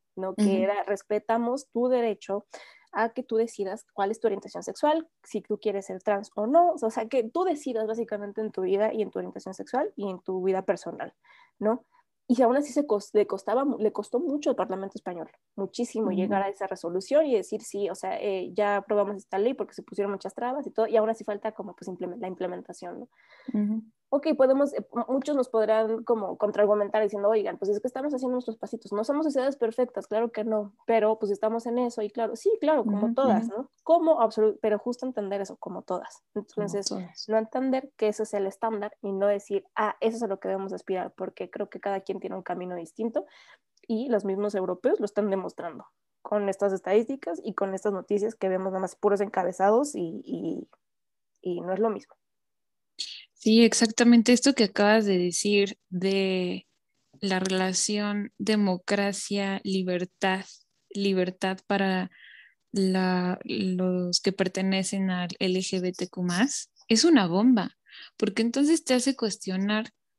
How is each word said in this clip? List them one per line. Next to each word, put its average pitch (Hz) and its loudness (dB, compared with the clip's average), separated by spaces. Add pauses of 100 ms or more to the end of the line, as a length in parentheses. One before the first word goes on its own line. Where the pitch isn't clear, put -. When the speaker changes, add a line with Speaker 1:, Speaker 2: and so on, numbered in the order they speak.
(160)
Speaker 1:
¿no? 190 -6
Que 196 4
Speaker 2:
Ujú. - -
Speaker 1:
era, 202 0
respetamos 226 -2
tu 240 0
derecho 220 -2 (480)
a 226 2
que 254 -8
tú 226 -4
decidas 220 -2
cuál 196 0
es 226 -6
tu 233 2
orientación 196 -4
sexual, 311 0 (140)
si - -6
tú - -4
quieres 196 -4
ser 185 -10
trans 202 -2
o 208 -2
no, 339 6 (100)
o 226 0
sea, 226 -4
que 240 0
tú 349 0
decidas 262 -2
básicamente 208 -4
en 214 -4
tu 190 -4
vida 196 2
y 220 -2
en 190 -4
tu 185 -6
orientación 185 -10
sexual 247 -4
y 196 -6
en 180 -10
tu 185 -4
vida 185 0
personal, 175 -4 (460)
¿no? 220 -2 (420)
Y 247 2
aún 240 6
así 294 -2
se 294 0
cos-, 208 -2
le 208 4
costaba 220 -2
mu-, 254 0
le 214 2
costó - -4
mucho 294 -2
al 247 0
Parlamento 190 -4
español, 175 -10 (280)
muchísimo 208 -2
Speaker 2:
Ujú. - -
Speaker 1:
llegar 190 0
a 196 -2
esa 196 -6
resolución 190 0
y 262 2
decir, 208 -2
sí, 202 -6
o 185 -8
sea, 190 -6
eh, 185 -4
ya 202 2
aprobamos 202 0
esta 196 -8
ley 240 2
porque 202 -8
se - -12
pusieron 202 -4
muchas 196 -8
trabas 254 -6
y 190 -10
todo, 226 0
y 220 0
aún 220 4
así 220 -6
falta 208 -6
como, 196 -14
pues, - -16
implemen-, 180 -8
la 185 -6
implementación, 180 -10
¿no? 247 -18 (440)
Speaker 2:
Ujú. 214 0 (280)
Speaker 1:
Ok, 285 0 (100)
podemos, 269 4
eh, 220 -6
mu-, 233 -4 (100)
muchos 285 -2
nos 254 0
podrán 220 2
como 202 -2
contraargumentar 208 2
diciendo, 202 0
oigan, 202 0
pues 190 -2
es 208 0
que 254 -4
estamos 269 -4
haciendo 254 -2
nuestros 247 -4
pasitos, - -10
no 208 0
somos 294 0
sociedades 277 0
perfectas, 233 -2
claro 226 0
que 220 -4
no, 214 -2 (120)
pero, 220 4
pues, 202 -2
estamos 220 -2
en 240 0
eso 240 -2
y 208 -4
claro, 233 -4
sí, 403 2
claro, 294 2
como 208 0
Speaker 2:
Ujú, - -
Speaker 1:
todas, 233 2
Speaker 2:
ujú. - -
Speaker 1:
¿no? 233 -8 (140)
Como 320 4
absolu-, 220 4
pero 208 2
justo 247 -6
entender 202 -4
eso, 190 -8
como 185 -10
todas. - -8 (320)
Speaker 2:
Como 202 -2
Speaker 1:
Entonces, 196 -6
Speaker 2:
todas. 185 -8
Speaker 1:
no 220 2
entender 262 -2
que 214 0
ese 214 -2
es 214 -6
el 202 0
estándar 208 -4
y 202 -4
no 196 2
decir, 202 0 (100)
ah, 214 0
eso 226 0
es 240 -4
a 220 -2
lo 190 -4
que - -8
debemos 196 -4
aspirar, 185 -6
porque 185 -8
creo 202 -8
que 190 -14
cada 196 -4
quien 190 -8
tiene 185 -8
un 185 -10
camino 180 -6
distinto 226 -6 (640)
y 233 -2
los 208 0
mismos 202 -2
europeos 185 0
lo 208 0
están 208 -2
demostrando 175 -6 (360)
con 202 -2
estas 196 0
estadísticas 226 0
y 214 -8
con 190 -2
estas 196 -2
noticias 208 -2
que 190 -2
vemos 190 0
nada 190 -2
más 185 -6
puros 202 2
encabezados 202 2
y, 170 -6
y, - -6 (720)
y 175 -4
no 175 -4
es 185 -2
lo 226 2
mismo. - -10 (1300)
Speaker 2:
Sí, 226 8
exactamente 233 6
esto 277 4
que 233 4
acabas 208 4
de 190 2
decir 202 2 (120)
de 185 -2 (560)
la 190 0
relación 196 -2
democracia, 202 0
libertad, 185 -2 (440)
libertad 190 0
para 190 0 (640)
la, 185 0
los 185 0
que 196 2
pertenecen 190 -2
al 180 -2
L 185 0
G 190 -4
B 180 -2
T 180 -6
Q - -8
más, 180 0 (160)
es 220 4
una 277 8
bomba, 202 4 (400)
porque 208 0
entonces 285 4
te 254 2
hace 262 2
cuestionar 202 -2 (280)